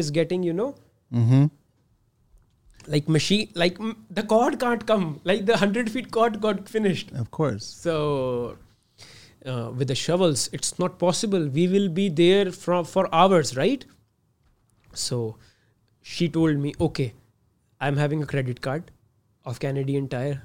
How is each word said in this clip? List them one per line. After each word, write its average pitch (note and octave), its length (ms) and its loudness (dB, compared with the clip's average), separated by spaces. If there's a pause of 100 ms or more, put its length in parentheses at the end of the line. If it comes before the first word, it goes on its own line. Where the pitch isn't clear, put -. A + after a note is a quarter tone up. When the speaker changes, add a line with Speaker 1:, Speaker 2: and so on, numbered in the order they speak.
Speaker 1:
is D3 140 -4
getting, F3+ 320 0
you E3 120 -2
know, C4+ 140 -4 (440)
Speaker 2:
Mm-hmm. C3 260 6 (1500)
Speaker 1:
like, D3 120 0 (100)
machine, G#3 320 0 (140)
like, F3+ 160 0
m-, A3 160 -6 (240)
the - 40 -4 (100)
cord B3 260 4
can't A#3+ 320 -2
come. G3 160 2 (240)
Like, G#3 140 0
the A3 180 4
hundred A3 320 0
feet B3 240 -8
cord A3 220 2
got G#3 340 -2
finished." G3 360 -2 (120)
Speaker 2:
Of - 160 -8
course. B2 260 -2 (220)
Speaker 1:
So, C3 720 -2 (880)
uh, A#2+ 260 -6 (100)
with C#3 60 -2
the B2+ 80 -2
shovels, E3 500 2 (140)
it's - 260 -6
not F3+ 220 -6
possible. F#3 400 0 (120)
We F3+ 80 4 (100)
will G3+ 120 2 (140)
be G3+ 60 2
there F3+ 420 4
for, F3 320 -2 (100)
for F#3+ 140 2 (160)
hours, E3+ 400 4
right? C4 220 0 (1200)
So A#2+ 160 -4 (920)
she F3 160 0 (100)
told D#3 180 4 (100)
me, D3 60 -6 (180)
"Okay, B2+ 200 -4 (680)
I'm C#3+ 260 0
having D3+ 240 -2
a - 80 -6
credit B2+ 320 -4
card." D#3 220 -6 (540)
Of A#2+ 140 -10
Canadian C#3 480 -2
Tire, C#3 380 -6